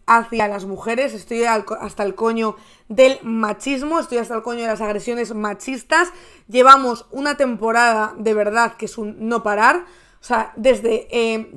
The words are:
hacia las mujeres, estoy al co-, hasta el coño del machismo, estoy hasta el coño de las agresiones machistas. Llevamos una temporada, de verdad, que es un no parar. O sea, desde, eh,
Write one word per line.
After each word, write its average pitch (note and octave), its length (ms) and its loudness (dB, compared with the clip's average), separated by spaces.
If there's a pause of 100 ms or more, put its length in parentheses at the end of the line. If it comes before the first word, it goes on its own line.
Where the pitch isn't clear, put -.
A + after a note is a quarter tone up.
hacia A3+ 420 2
las G3+ 180 -8
mujeres, A3+ 480 -4
estoy A3+ 300 -4
al A3+ 200 0
co-, G#3+ 160 -8
hasta G#3+ 220 -8
el G3 120 -4
coño A3+ 420 -2 (320)
del C4 340 4
machismo, A#3 760 -4
estoy B3 200 -4
hasta A#3 160 -6
el A3 80 -6
coño A#3+ 180 -8
de A#3 60 -6
las A3 140 -4
agresiones A3 540 -4
machistas. A3 760 -2 (380)
Llevamos B3+ 640 6
una C#4+ 260 -4
temporada, A3+ 840 2
de A3 160 0
verdad, G#3+ 420 0
que - 80 -12
es G#3+ 140 -10
un A3 300 -8
no A#3 140 -2
parar. A3+ 420 2 (360)
O - 40 -20
sea, A3+ 320 -2
desde, A3 540 0
eh, A3+ 460 -2